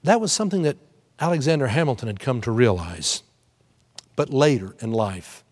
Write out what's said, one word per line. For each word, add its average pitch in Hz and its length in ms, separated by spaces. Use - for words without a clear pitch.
That 220 200
was 202 100
something 196 300
that 147 160
Alexander 156 480
Hamilton 123 400
had 101 140
come 127 200
to 117 100
realize, 87 680
but 147 140
later 135 500
in 113 140
life. 98 580